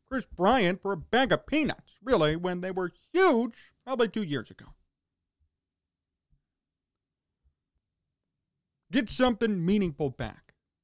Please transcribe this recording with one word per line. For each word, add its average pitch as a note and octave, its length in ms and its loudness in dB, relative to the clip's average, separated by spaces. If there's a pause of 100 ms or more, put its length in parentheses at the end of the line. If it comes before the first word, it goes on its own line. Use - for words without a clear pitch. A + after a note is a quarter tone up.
Chris B3+ 200 -8
Bryant G3 540 2
for G3 120 -4
a G3 40 -4
bag A#3 360 0
of - 140 0
peanuts, - 560 -4
really, E3+ 340 2
when F3 240 -4
they F#3 100 -6
were F3+ 220 -6 (200)
huge B3+ 600 2 (120)
probably B3 240 0
two A3 140 -6
years C#3+ 280 -6
ago. - 160 -20 (4000)
Get A3+ 160 0
something A3 560 0
meaningful F3 460 0
back. - 440 -12 (300)